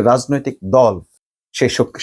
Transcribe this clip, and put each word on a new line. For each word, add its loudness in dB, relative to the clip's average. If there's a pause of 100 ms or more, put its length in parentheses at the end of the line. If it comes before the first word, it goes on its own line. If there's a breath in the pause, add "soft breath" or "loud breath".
রাজনৈতিক -2
দল 2 (600)
সেই 0
শক্তি -4